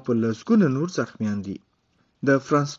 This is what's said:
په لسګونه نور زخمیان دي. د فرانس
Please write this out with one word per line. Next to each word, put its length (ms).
په 80
لسګونه 440
نور 120
زخمیان 480
دي. 100
د 60
فرانس 320